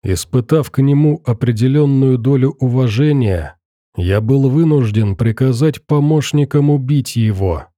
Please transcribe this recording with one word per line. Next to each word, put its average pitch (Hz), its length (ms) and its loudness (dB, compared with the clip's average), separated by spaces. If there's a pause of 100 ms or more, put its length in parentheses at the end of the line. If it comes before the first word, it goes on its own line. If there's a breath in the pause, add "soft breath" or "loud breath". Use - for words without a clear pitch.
Испытав 123 680 -2
к - 100 -4
нему 147 460 2
определённую 131 920 0
долю 131 420 0
уважения, 123 960 0 (400)
я 95 240 0
был 135 300 2
вынужден 120 680 0
приказать 131 680 0
помощникам 147 840 0
убить 139 480 -2
его. 98 500 -2 (120)